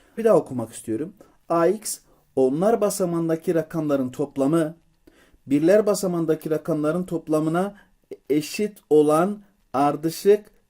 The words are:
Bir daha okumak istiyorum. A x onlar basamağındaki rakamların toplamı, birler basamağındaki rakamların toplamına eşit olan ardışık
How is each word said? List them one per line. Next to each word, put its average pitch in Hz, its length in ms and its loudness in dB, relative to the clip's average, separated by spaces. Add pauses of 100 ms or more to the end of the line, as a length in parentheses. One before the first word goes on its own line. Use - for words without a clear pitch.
(180)
Bir 220 60 -2
daha 214 120 6
okumak 123 360 -2
istiyorum. 135 400 -6 (360)
A 170 180 2
x 208 320 -4 (380)
onlar 160 440 2
basamağındaki 170 720 -2
rakamların 151 560 -2
toplamı, 147 640 -2 (720)
birler 170 400 4
basamağındaki 170 640 -2
rakamların 156 540 -2
toplamına 165 720 -2 (540)
eşit 180 480 -2 (120)
olan 151 520 4 (300)
ardışık 156 800 0 (200)